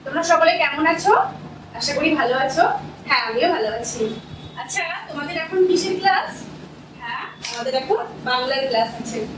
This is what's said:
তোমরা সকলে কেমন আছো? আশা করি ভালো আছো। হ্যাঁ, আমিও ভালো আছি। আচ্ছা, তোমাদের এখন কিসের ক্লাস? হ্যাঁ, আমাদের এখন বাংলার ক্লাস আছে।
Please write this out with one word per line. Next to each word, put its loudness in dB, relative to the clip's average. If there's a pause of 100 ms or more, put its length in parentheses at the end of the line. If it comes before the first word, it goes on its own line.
তোমরা -2
সকলে 6
কেমন 2
আছো? 4 (600)
আশা -4
করি 2
ভালো 2
আছো। 2 (440)
হ্যাঁ, 0
আমিও 2
ভালো 2
আছি। -4 (420)
আচ্ছা, -6 (260)
তোমাদের -6
এখন 4
কিসের 2
ক্লাস? 2 (580)
হ্যাঁ, -10
আমাদের -4
এখন 2 (280)
বাংলার 0
ক্লাস 2
আছে। -6 (120)